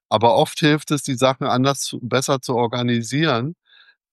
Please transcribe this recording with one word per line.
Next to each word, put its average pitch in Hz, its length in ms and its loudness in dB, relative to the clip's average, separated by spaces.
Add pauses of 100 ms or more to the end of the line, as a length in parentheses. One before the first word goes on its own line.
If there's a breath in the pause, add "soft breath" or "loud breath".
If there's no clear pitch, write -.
Aber 113 260 4
oft 151 240 2
hilft 151 320 2
es, 147 120 -2
die 135 120 -4
Sachen 131 320 0
anders 127 340 0
zu, - 200 -8
besser 127 400 -2
zu 127 140 -6
organisieren. 120 1000 -2 (580 soft breath)